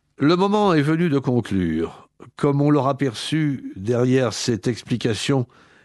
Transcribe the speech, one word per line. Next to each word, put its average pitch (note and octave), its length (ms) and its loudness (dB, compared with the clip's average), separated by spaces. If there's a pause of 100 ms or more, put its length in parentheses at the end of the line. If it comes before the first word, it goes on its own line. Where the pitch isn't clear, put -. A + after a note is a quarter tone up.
(180)
Le E3+ 200 2
moment G3+ 360 2
est D3+ 80 4
venu D#3+ 280 0
de C#3 100 2
conclure. F#2+ 880 -2 (300)
Comme C#3+ 240 2
on D3 80 2
l'aura C#3 280 2
perçu C#3 800 -4
derrière A#2+ 560 2
cette A#2 360 -4
explication A#2+ 800 -2 (380)